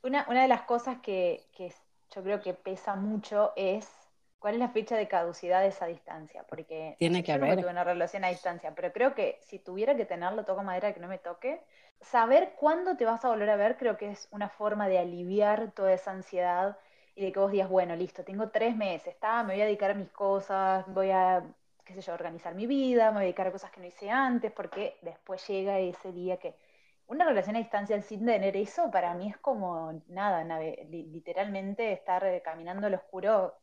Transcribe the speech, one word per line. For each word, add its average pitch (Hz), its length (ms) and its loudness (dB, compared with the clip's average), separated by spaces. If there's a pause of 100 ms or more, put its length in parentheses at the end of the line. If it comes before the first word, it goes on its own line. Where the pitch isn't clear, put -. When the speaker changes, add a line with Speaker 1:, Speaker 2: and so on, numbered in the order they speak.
Speaker 1:
una, 269 260 0
una 247 120 6
de 262 80 8
las 240 140 4
cosas 240 380 -2
que, 185 440 0 (100)
que 180 160 -12 (420)
yo 196 100 -12
creo 202 180 -2
que 185 120 -4
pesa 190 440 -6
mucho 208 580 0
es 196 320 0 (500)
cuál 208 180 -2
es 233 40 0
la 247 80 2
fecha 226 300 -2
de 214 100 -2
caducidad 175 540 2
de 196 60 6
esa 190 180 -2
distancia, 160 640 -12
porque, 160 500 -10
Speaker 2:
Tiene 170 200 4
Speaker 1:
no - 0 -
sé, 175 40 -2
Speaker 2:
que 170 80 -2
Speaker 1:
yo 143 60 4
nunca 147 160 4
Speaker 2:
haber. 180 100 2
Speaker 1:
tuve 180 80 -2
una 175 140 0
relación 180 400 0
a - 20 2
distancia, 175 480 -4
pero 175 160 -4
creo 247 240 2
que - 280 -2
si - 160 -18
tuviera 214 360 0
que 226 80 0
tenerlo, 190 400 -4
toco 190 180 -2
madera 190 320 -2
que 170 60 -12
no 170 80 -12
me 185 120 -8
toque, 247 420 -8 (400)
saber 262 580 4
cuándo 339 380 2
te 240 80 2
vas 233 180 0
a 254 60 2
volver 214 200 2
a 214 60 6
ver 214 220 2
creo 226 180 0
que 208 160 -8
es - 200 -14
una 208 180 -6
forma 208 400 -2
de 185 100 6
aliviar 196 720 2
toda 190 220 4
esa 185 180 -2
ansiedad 185 680 0 (380)
y - 80 -8
de 190 80 -2
que 196 80 -4
vos 196 140 4
digas, 190 160 2
bueno, 180 260 2
listo, 180 300 -6
tengo 214 240 -6
tres 226 260 2
meses, 180 460 -4
ta, 226 220 0
me 196 100 -4
voy 202 80 0
a 214 40 4
dedicar 208 260 2
a - 20 0
mis 196 160 -4
cosas, 190 800 0
voy 190 240 0
a, 185 320 4 (420)
qué 185 80 -20
sé 190 80 -12
yo, 175 120 -8
organizar 170 420 -8
mi 202 120 -4
vida, 254 440 4
me 214 60 0
voy 202 40 2
a 190 40 4
dedicar 185 220 0
a 180 40 0
cosas 190 200 -12
que - 100 -20
no 180 60 -16
hice 202 220 -12
antes, 240 420 2
porque - 500 -6
después 185 460 -10
llega 196 320 0
ese 185 320 -4
día 180 260 -4
que - 180 -10 (520)
una 320 180 2
relación 208 300 2
a 233 40 0
distancia 208 420 -2
sin 214 240 -6
tener 196 320 2
eso, 233 340 0
para 175 220 2
mí 185 160 -6
es 202 80 -12
como 170 680 -4
nada, 185 360 0
nave-, 160 460 -6
li-, 165 220 -10
literalmente 196 840 -4
estar, 185 320 -2
eh, 180 180 0
caminando 175 440 -6
al 190 80 2
oscuro 190 680 0